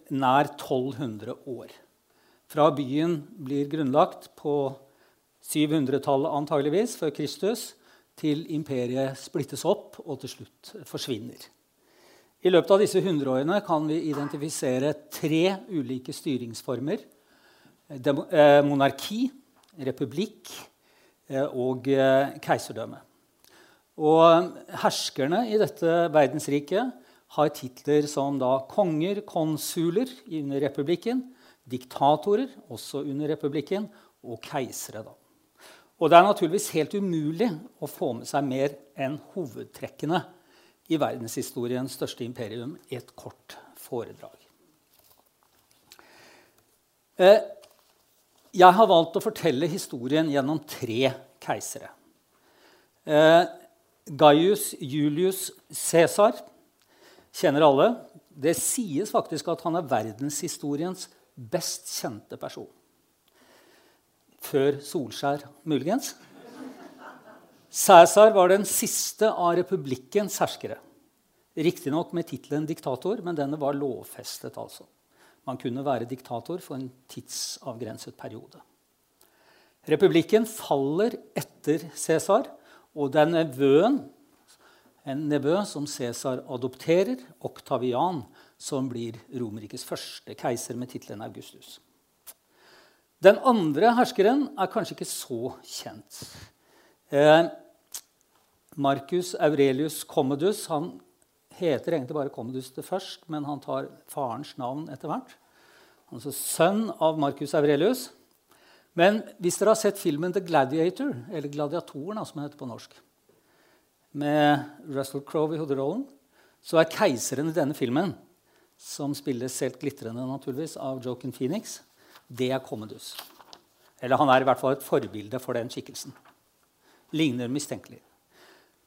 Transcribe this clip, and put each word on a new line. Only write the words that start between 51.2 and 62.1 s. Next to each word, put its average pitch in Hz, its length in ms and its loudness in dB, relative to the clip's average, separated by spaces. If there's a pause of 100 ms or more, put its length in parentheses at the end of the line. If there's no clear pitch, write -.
keisere. - 540 -8 (1120)
Eh, 156 400 8 (640)
Gaius 156 640 6 (100)
Julius 151 720 -2 (180)
Caesar 170 720 4 (1000)
kjenner 156 300 4
alle. 147 240 6 (420)
Det 151 240 0
sies 190 560 -4
faktisk 180 400 -2
at 165 140 -10
han 165 100 -2
er 180 80 -4
verdenshistoriens 143 1200 -4 (320)
best - 640 -8
kjente 110 420 -10